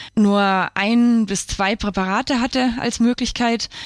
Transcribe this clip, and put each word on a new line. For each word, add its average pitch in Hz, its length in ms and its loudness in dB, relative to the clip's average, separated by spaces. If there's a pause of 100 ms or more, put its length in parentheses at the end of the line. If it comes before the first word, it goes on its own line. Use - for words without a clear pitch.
(160)
nur 202 580 2
ein 233 540 2
bis 196 180 -4
zwei 202 300 -2
Präparate 208 680 -2
hatte 254 380 0
als - 200 -4
Möglichkeit. 233 720 0 (160)